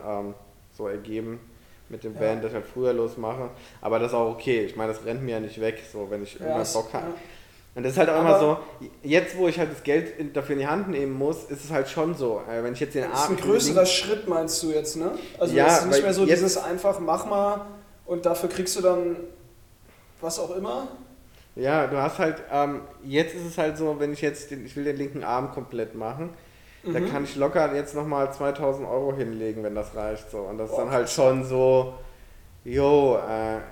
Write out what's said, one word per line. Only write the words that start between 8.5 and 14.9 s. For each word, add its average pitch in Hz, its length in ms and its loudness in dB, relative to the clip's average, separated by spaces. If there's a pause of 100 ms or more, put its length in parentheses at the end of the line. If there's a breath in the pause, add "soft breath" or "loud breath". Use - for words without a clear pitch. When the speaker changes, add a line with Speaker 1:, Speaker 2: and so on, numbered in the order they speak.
Speaker 1:
jetzt, 170 340 2
wo 180 120 4
ich 165 100 -2
halt 156 120 0
das 135 120 -12
Geld 160 340 2
in, 147 140 -6
dafür 147 220 -2
in 139 60 0
die 139 80 -2
Hand 185 220 -2
nehmen 139 240 -2
muss, 143 320 -2
ist - 200 -10
es 147 60 -10
halt 135 180 0
schon 165 260 -2
so, 117 340 -2
äh, 117 140 -2
wenn 120 100 -2
ich 135 60 -8
jetzt 143 160 -4
den 131 80 0
Speaker 2:
Das - 80 -4
ist 127 80 0
ein 151 60 4
Speaker 1:
Abend 185 160 0
Speaker 2:
größerer 208 280 2 (100)
Speaker 1:
unbedingt 185 100 6
Speaker 2:
Schritt, 208 400 0
meinst 165 340 0
du 160 80 0
jetzt, 151 240 -2